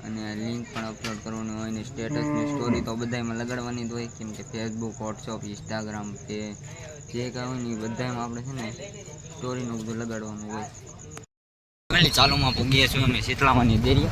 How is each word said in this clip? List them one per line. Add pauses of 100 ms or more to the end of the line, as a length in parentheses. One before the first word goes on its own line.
અને (120)
લિંક (100)
પણ
અપલોડ
કરવાની
હોય,
અને
સ્ટેટસ
ને
સ્ટોરી
તો
બધાયમાં
લગાડવાની
જ
હોય, (100)
કેમ
કે
Facebook,
WhatsApp, (120)
Instagram (200)
કે (760)
જે
કાંઈ
હોય
ને
એ
બધાયમાં
આપણે
છે
ને (640)
સ્ટોરીનું
બધું
લગાડવાનું
હોય. (1200)
ફેમિલી,
ચાલુમાં
પૂગીએ
છીએ
અમે
શીતળામાની
દેરીએ